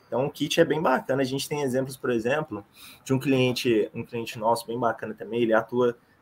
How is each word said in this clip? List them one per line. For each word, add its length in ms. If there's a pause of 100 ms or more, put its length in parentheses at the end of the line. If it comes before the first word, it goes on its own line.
Então, 180
o 60
kit 280
é 60
bem 160
bacana. 400
A 40
gente 220
tem 140
exemplos, 340
por 140
exemplo, 560 (400)
de 80
um 60
cliente, 720
um 100
cliente 360
nosso 260
bem 120
bacana 360
também. 300
Ele 100
atua, 420 (260)